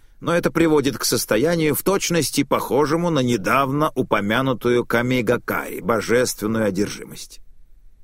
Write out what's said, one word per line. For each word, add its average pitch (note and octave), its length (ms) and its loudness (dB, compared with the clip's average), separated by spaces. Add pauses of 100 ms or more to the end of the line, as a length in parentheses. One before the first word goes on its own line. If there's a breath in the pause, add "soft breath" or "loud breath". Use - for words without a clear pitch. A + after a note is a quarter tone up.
(200)
но E3+ 140 -2
это E3+ 160 2
приводит D3+ 480 2
к - 60 -8
состоянию D3 720 0
в - 80 -4
точности F3 640 0
похожему D3 640 0
на D3 100 2
недавно C3 760 2
упомянутую A#2+ 920 0
камигакари, A#2 920 -2
божественную A2 840 0
одержимость. - 760 -6 (640)